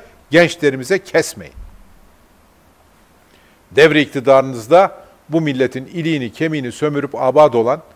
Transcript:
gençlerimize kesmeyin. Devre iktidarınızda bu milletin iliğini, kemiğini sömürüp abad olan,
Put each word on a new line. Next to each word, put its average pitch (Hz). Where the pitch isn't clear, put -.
gençlerimize 147
kesmeyin. 107
Devre 147
iktidarınızda 135
bu 160
milletin 131
iliğini, 147
kemiğini 151
sömürüp 143
abad 135
olan, 120